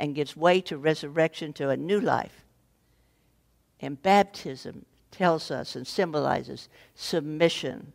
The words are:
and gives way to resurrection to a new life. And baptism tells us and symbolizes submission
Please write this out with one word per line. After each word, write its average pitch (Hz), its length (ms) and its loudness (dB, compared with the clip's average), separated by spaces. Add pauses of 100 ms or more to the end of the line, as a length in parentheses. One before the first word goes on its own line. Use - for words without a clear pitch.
and 147 140 -2
gives 147 200 -4
way 175 240 6
to 175 180 -8
resurrection 156 760 0
to 143 160 -2
a 131 80 0
new 185 240 0
life. - 440 -2 (1300)
And 143 220 -10
baptism 190 840 2 (260)
tells 165 380 2
us - 280 -6
and 127 100 -12
symbolizes 143 800 -2 (260)
submission 156 1000 -2